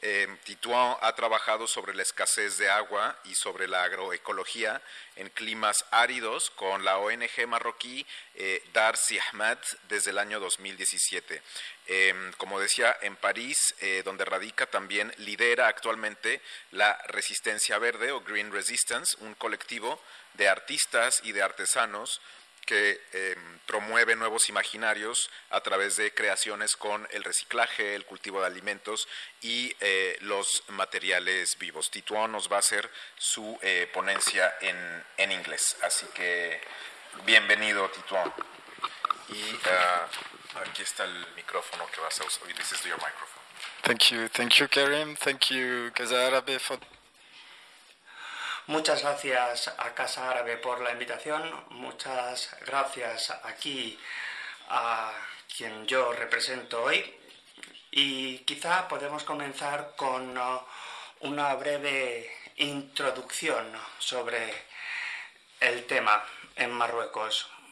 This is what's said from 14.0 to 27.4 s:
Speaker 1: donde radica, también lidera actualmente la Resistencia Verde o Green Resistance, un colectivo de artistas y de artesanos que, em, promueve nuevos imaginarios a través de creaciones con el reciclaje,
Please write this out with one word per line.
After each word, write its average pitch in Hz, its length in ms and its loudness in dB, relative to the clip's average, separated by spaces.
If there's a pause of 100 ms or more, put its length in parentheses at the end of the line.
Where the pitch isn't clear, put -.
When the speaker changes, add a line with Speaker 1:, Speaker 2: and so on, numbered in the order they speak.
Speaker 1:
donde 95 200 -2
radica, 98 420 -2
también 101 520 -2
lidera 117 500 4
actualmente 110 760 -2 (300)
la 101 340 4
Resistencia 107 720 0
Verde 117 320 0
o 127 120 -4
Green 104 280 -2
Resistance, 120 680 -2
un 107 140 -12
colectivo 117 680 -6 (320)
de 101 140 6
artistas 120 760 2
y 110 100 -8
de 101 100 2
artesanos 110 760 0 (440)
que, 101 340 4 (140)
em, 87 540 -4
promueve 110 500 4
nuevos 113 320 2
imaginarios 107 840 0 (200)
a 98 100 2
través 98 360 2
de 107 180 2
creaciones 104 640 0
con 104 340 -4
el 101 120 -6
reciclaje, 104 720 0